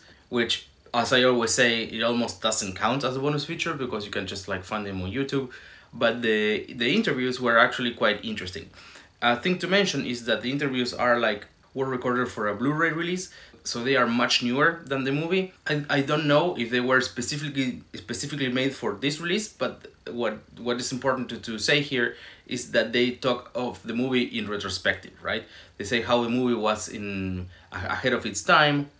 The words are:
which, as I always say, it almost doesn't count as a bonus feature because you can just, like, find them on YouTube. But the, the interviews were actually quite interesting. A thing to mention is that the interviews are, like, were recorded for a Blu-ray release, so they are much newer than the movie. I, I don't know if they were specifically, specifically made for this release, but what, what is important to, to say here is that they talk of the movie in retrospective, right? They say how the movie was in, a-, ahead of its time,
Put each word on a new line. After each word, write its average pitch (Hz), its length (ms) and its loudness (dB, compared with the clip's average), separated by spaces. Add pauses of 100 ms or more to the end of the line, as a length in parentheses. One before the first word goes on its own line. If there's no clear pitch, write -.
(300)
which, 117 380 0 (260)
as 117 180 2
I 127 120 6
always 120 300 4
say, 117 300 4
it 113 200 -6
almost 117 380 0
doesn't 104 360 0
count 120 260 2
as 127 140 -2
a - 20 -4
bonus 147 240 0
feature 165 300 -4
because 110 320 -6
you 101 60 -10
can 98 140 -4
just, 92 220 -10
like, 92 160 -4
find 104 220 -6
them 95 160 -6
on 92 100 -4
YouTube. 135 400 -2 (420)
But 117 280 0
the, 107 520 2
the 127 220 0
interviews 127 460 0
were 117 180 4
actually 120 340 2
quite 107 300 0
interesting. 101 460 -8 (520)
A 120 140 4
thing 180 240 0
to 170 80 -6
mention 190 380 0
is 117 200 -6
that 110 160 0
the 123 100 -4
interviews 131 420 -2
are, 120 260 2
like, 107 280 0 (260)
were 131 120 -2
recorded 127 420 0
for 110 200 -4
a 104 80 0
Blu-ray 151 360 0
release, 170 400 -4 (320)
so 120 200 -6
they 131 120 4
are 123 120 4
much 120 340 2
newer 143 440 2
than 135 180 -2
the 135 80 -2
movie. 175 420 0 (140)
I, 147 240 -2
I 143 100 2
don't 151 240 2
know 151 320 4
if 117 140 -2
they 123 80 2
were 127 220 4
specifically, 135 800 -4 (100)
specifically 139 560 -4
made 131 240 0
for 107 200 -4
this 143 280 -2
release, 185 260 -2
but - 380 -6 (240)
what, 113 300 -2 (180)
what 120 200 -2
is 123 140 -4
important 127 380 -2
to, 117 80 -8
to 107 220 -8
say 147 220 2
here 127 340 -2 (320)
is - 240 -6
that 117 220 2
they 123 180 4
talk 123 420 -2
of 123 300 -6
the 113 100 -6
movie 123 300 2
in 104 260 -4
retrospective, 98 640 -4 (100)
right? 110 220 -4 (340)
They 107 60 -6
say 113 180 0
how 120 220 4
the 117 60 -2
movie 123 260 2
was 107 340 0
in, 95 580 -6 (240)
a-, - 40 -10
ahead 120 380 -2
of 117 120 -2
its 104 160 -6
time, 147 480 4 (100)